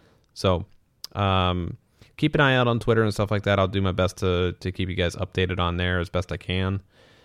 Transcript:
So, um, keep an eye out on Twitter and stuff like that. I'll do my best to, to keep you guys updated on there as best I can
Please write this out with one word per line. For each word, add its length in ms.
So, 320
um, 640
keep 180
an 60
eye 140
out 120
on 120
Twitter 240
and 100
stuff 180
like 120
that. 160
I'll 80
do 140
my 100
best 260
to, 420
to 120
keep 180
you 60
guys 200
updated 440
on 180
there 220
as 100
best 220
I 60
can 440